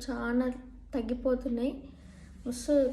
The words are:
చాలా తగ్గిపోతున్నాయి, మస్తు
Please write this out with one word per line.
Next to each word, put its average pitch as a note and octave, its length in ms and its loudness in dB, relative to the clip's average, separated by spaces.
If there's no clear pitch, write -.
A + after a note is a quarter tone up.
చాలా A#3+ 420 2
తగ్గిపోతున్నాయి, B3 880 0
మస్తు C4+ 460 4